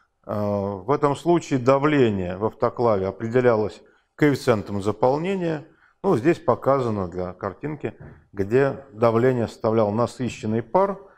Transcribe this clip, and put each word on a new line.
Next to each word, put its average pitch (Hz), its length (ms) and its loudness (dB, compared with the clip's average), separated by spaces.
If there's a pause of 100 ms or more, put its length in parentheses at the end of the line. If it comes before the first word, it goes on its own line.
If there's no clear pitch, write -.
(260)
э, - 60 -8
в 101 580 -4
этом 143 260 0
случае 160 420 0
давление 123 800 2
в 101 100 -2
автоклаве 110 640 0
определялось 113 720 0 (320)
коэффициентом 110 680 0
заполнения. 151 840 -2 (360)
Ну, 175 140 2
здесь 147 220 0
показано 117 720 0
для 90 260 -8
картинки, 120 600 -10 (380)
где 113 600 0
давление 117 560 2
составлял 110 420 0
насыщенный 113 720 -4
пар 190 360 0 (200)